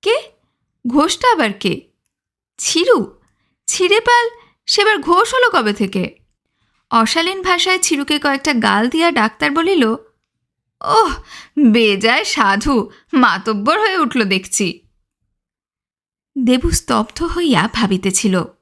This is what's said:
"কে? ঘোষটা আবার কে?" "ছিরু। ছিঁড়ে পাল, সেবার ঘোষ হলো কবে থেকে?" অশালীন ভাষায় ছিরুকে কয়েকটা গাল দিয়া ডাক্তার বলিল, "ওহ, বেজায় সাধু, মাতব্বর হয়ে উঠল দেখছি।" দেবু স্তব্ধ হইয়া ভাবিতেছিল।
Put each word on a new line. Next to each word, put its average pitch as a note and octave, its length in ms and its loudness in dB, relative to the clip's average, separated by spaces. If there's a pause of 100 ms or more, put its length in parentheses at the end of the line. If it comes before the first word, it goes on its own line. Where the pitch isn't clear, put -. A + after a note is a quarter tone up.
"কে? A4+ 160 0 (680)
ঘোষটা E4+ 460 2
আবার A3+ 200 0
কে?" - 280 -4 (760)
"ছিরু। E4 580 0 (520)
ছিঁড়ে F#4+ 320 2
পাল, A#4+ 300 2 (360)
সেবার G#4 340 0
ঘোষ F#4 340 0
হলো B4 160 2
কবে A3+ 240 0
থেকে?" F#3+ 420 -6 (760)
অশালীন E4 500 0
ভাষায় F#4 400 0
ছিরুকে D4 380 -2
কয়েকটা C#4 340 -2
গাল A3 360 0
দিয়া E4 220 0
ডাক্তার C4+ 400 -2
বলিল, D#4+ 440 0 (840)
"ওহ, G#4 320 2 (580)
বেজায় A3 520 2
সাধু, A3 680 0 (240)
মাতব্বর A3 680 0
হয়ে G4+ 180 0
উঠল B3+ 260 0
দেখছি।" F#3+ 560 -4 (1600)
দেবু B3+ 340 0
স্তব্ধ - 520 -2
হইয়া D4+ 500 0
ভাবিতেছিল। F#3+ 680 -2 (180)